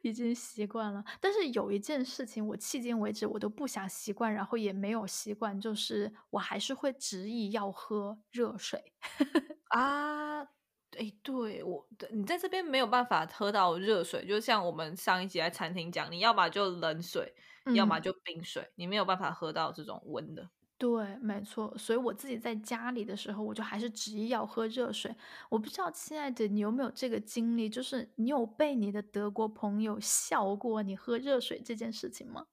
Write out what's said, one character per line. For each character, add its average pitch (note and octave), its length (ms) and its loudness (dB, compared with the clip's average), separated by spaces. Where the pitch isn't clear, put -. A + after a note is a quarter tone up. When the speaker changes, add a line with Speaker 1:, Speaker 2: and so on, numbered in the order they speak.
Speaker 1:
已 A3 120 -2
经 A#3+ 200 0
习 G#3+ 320 -4
惯 G#3 280 -4
了。 G3+ 100 -6
但 G4 120 4
是 G4 180 2
有 G3+ 220 0
一 G3+ 80 2
件 C4+ 240 0
事 B3+ 220 -4
情 G#3+ 220 -4
我 G#3 100 -4
迄 - 240 -4
今 A#3+ 180 0
为 G#3+ 120 0
止 G#3+ 160 -2
我 G#3+ 100 -2
都 G#3 120 0
不 C4+ 180 -4
想 G3 220 -4
习 - 240 -6
惯， A3 200 0
然 G3 120 0
后 A#3 120 -2
也 G#3 160 0
没 G3 180 -2
有 A3+ 140 0
习 - 280 -4
惯， G#3 260 -2
就 G#3+ 160 -2
是 G#3+ 360 0
我 G3+ 80 0
还 - 200 -2
是 C4 140 -2
会 C4+ 200 0
执 G3+ 360 -6
意 A3 220 0
要 G3+ 200 0
喝 G#3 480 -4
热 A#3 260 0
水。 - 440 -8
<laughs> - 580 2
Speaker 2:
啊， D4 720 2
诶， G#3+ 140 -4
对， A#3 400 -2
我， E3+ 240 -4
对， - 140 -10
你 G#3 140 0
在 E4+ 120 2
这 F4 120 -2
边 F#4 140 0
没 C#4 140 2
有 B3+ 100 6
办 B3 180 4
法 E3 220 4
喝 G#3 240 0
到 F3+ 260 6
热 F#3+ 260 4
水， - 220 -4
就 G#3 140 2
像 A3 260 4
我 E3+ 60 2
们 D#3+ 260 -4
上 F#3 260 4
一 G3 40 -4
集 F3+ 120 0
在 E3 100 4
餐 E3+ 240 -4
厅 F3 180 -4
讲， D#3 200 -2
你 E3+ 80 -6
要 A3 140 8
么 F3+ 160 8
就 G3 220 2
冷 E3 300 -2
水， - 320 -4
Speaker 1:
嗯。 B3 100 4
Speaker 2:
要 A3+ 100 10
么 D#3+ 140 6
就 F#3 120 0
冰 E3+ 200 -8
水， - 320 -6
你 F3+ 120 -6
没 G3 80 0
有 G3 100 4
办 F#3 120 4
法 E3 140 0
喝 D#3+ 220 -4
到 D#3+ 180 0
这 D#3+ 120 -10
种 - 240 -10
温 D3+ 280 -6
的。 F3+ 140 -12
Speaker 1:
对， A3 420 0
没 G#3 240 -2
错。 G#3+ 340 -6
所 A3+ 180 0
以 B3 40 4
我 A#3+ 120 0
自 G#3+ 160 -10
己 A#3+ 120 -4
在 A3+ 160 -4
家 A3+ 340 -4
里 A#3 160 -2
的 G#3 100 -6
时 G#3+ 160 -6
候， G#3 120 -4
我 G#3+ 100 -4
就 G#3+ 100 -4
还 G#3 160 -4
是 A#3+ 80 -2
执 G#3+ 300 -6
意 A3 120 -2
要 A3 140 2
喝 A3+ 240 -2
热 A#3 240 -2
水。 A3+ 240 -6
我 A3+ 120 2
不 G#3+ 100 -2
知 - 80 -8
道 F4+ 140 0
亲 - 280 -10
爱 C#4 120 -2
的， A3+ 160 2
你 G#3 120 2
有 G#3 120 2
没 C4 120 2
有 A#3 60 0
这 - 180 -4
个 A3 120 0
经 A#3 360 0
历， A3 140 2
就 B3 140 -4
是 B3+ 320 -4
你 A#3 160 2
有 B3+ 140 4
被 D4 280 2
你 G#3 180 2
的 G#3 100 -2
德 G#3 280 -2
国 A3 180 0
朋 G#3+ 360 0
友 G#3+ 160 0
笑 G#3 560 2
过 G#3+ 260 0
你 G3 140 -2
喝 A#3 240 -2
热 C4+ 200 4
水 - 240 -4
这 A#3 120 -4
件 A3+ 180 -4
事 - 160 -6
情 - 180 -12
吗？ - 260 -10